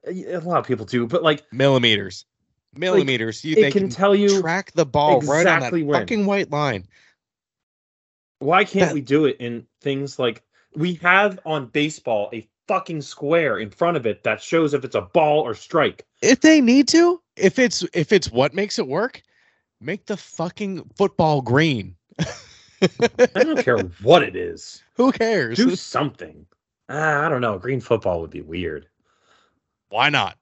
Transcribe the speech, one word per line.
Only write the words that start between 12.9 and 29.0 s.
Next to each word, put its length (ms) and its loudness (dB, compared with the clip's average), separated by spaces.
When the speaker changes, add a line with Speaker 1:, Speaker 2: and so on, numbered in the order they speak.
Speaker 1:
square 560 -2
in 100 -8
front 280 -2
of 100 -4
it 160 -6
that 180 -2
shows 320 0
if 100 -2
it's 120 -10
a 60 0
ball 400 2
or 120 -6
strike. 540 -2
Speaker 2:
If 180 4
they 180 8
need 280 4
to, 340 4
if 240 0
it's, 240 0
if 180 -2
it's 200 2
what 240 0
makes 240 -6
it 80 -4
work, 340 -4
make 280 -10
the 100 -6
fucking 760 -8
football 460 2
green. 540 0
<laughs> 100 -4
Speaker 1:
I 80 2
don't 200 0
care 140 2
what 220 6
it 120 -8
is. 460 -10
Speaker 2:
Who 160 2
cares? 460 -2
Speaker 1:
Do 180 2
something. 720 -8
Uh, 340 -2
I 60 -2
don't 120 -2
know. 180 -2
Green 200 -6
football 420 -2
would 100 -12
be 100 -14
weird. 460 -10